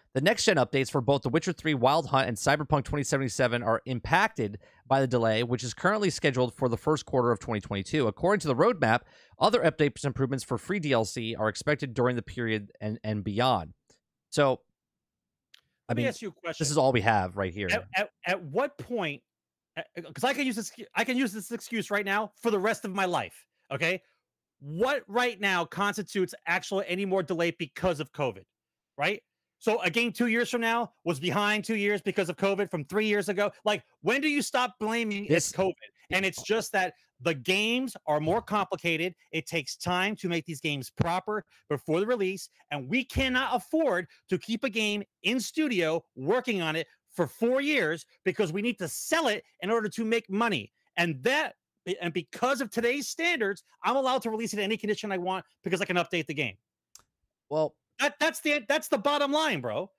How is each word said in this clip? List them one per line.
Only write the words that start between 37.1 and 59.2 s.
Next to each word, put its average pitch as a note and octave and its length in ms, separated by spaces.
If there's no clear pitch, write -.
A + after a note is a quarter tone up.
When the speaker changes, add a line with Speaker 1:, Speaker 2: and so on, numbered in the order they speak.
Speaker 2:
the D#3+ 120
games G#3+ 720
are D3+ 140
more E3 200
complicated. F3 760
It D#3+ 160
takes D#3+ 280
time F#3 420
to F#3 120
make E3+ 160
these D#3 160
games C#3+ 300
proper F#3 520
before D#3 300
the G3+ 60
release, G3 440
and C#3 180
we B3 160
cannot B3+ 520
afford A3 500
to F#3 80
keep A3 260
a C4+ 60
game G#3 320
in B3 160
studio F#3 640
working G3+ 460
on D#3 140
it D#3+ 100
for F3+ 100
four A#3+ 340
years A#3 460
because F#3 280
we G3+ 80
need A#3 160
to F3 100
sell D#4 400
it G#3+ 160
in F#3+ 100
order A3 180
to A3+ 160
make A3+ 240
money. F#3+ 420
And E3 260
that, C#4 320
and E3+ 140
because B3 480
of A#3 80
today's A#3+ 380
standards, D4+ 560
I'm A3 120
allowed C4 260
to A#3 80
release A3 240
it G#3 60
in G3 60
any G#3 120
condition G#3 340
I F#3+ 60
want F#3 260
because F3+ 180
I G3 40
can F3+ 120
update E3+ 300
the D3+ 80
game. B2+ 220
Speaker 1:
Well, D#3 260
Speaker 2:
That, C#4+ 200
that's D#4+ 220
the, D4 260
that's D#4 220
the D4 100
bottom C#4+ 320